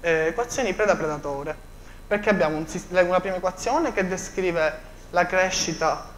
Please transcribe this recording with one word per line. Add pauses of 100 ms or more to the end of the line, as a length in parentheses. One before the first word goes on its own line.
eh,
equazioni
preda-predatore, (420)
perché
abbiamo
un
sis-,
una
prima
equazione
che
descrive (320)
la
crescita